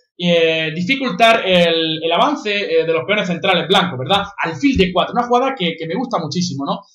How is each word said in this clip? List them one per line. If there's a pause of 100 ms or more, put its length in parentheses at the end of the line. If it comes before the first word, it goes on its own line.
(180)
eh,
dificultar
el,
el
avance,
eh,
de
los
peones
centrales
blancos,
¿verdad? (180)
Alfil
D
cuatro,
una
jugada
que,
que
me
gusta
muchísimo,
¿no? (140)